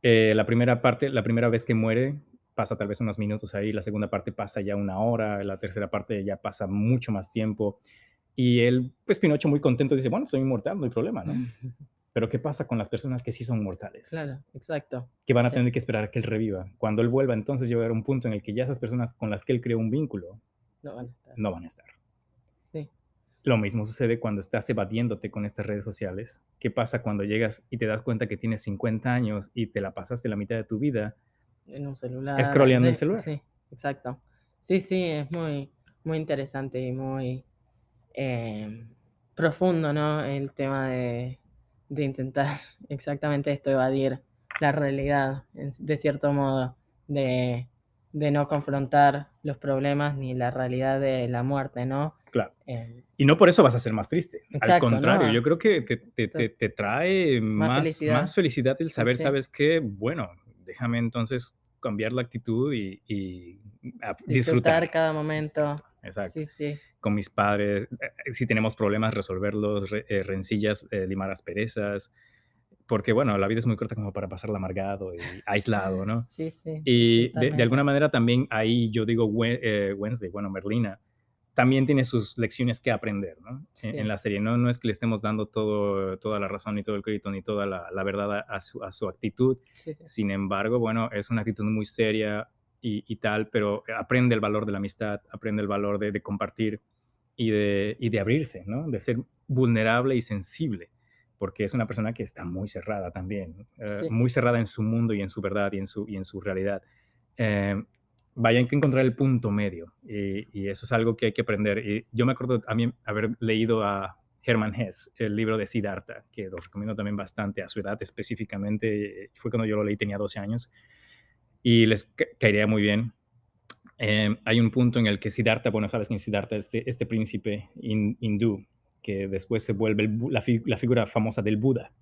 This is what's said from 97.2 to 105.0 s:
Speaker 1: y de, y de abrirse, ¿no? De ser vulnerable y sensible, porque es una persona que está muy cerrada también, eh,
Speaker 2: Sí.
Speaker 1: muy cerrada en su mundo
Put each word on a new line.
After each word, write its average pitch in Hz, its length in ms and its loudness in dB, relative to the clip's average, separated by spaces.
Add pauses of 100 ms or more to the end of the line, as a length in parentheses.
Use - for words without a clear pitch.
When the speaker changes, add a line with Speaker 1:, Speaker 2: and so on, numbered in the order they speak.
Speaker 1:
y 113 160 0
de, 104 480 2
y 117 100 0
de 104 100 0
abrirse, 113 460 0
¿no? 135 240 -6
De 110 100 -2
ser 120 180 -2 (300)
vulnerable 123 680 2
y 117 60 2
sensible, 101 720 -6 (460)
porque 101 280 -4
es - 80 -4
una 113 140 0
persona 113 260 -4
que 120 100 -8
está - 220 -12
muy 92 240 -6
cerrada 92 420 -8
también, 95 560 -8 (100)
eh, 113 100 -14
Speaker 2:
Sí. 104 220 -4
Speaker 1:
muy 117 200 4
cerrada 120 300 4
en 113 60 2
su - 160 -8
mundo 113 320 2